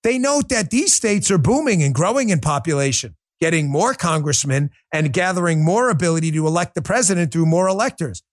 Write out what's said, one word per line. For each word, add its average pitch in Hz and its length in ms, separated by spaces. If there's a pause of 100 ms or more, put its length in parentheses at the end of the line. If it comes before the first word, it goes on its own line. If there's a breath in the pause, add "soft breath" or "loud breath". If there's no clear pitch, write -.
They 240 140
note 277 320
that 220 220
these 320 220
states 208 380
are 190 60
booming 208 440
and 139 140
growing 214 340
in 170 100
population, 139 760 (240)
getting 160 300
more 185 240
congressmen 143 760 (200 soft breath)
and 156 220
gathering 175 500
more 220 260
ability 165 420
to 156 160
elect 170 280
the 160 60
president 180 500
through 165 140
more 175 220
electors. 190 640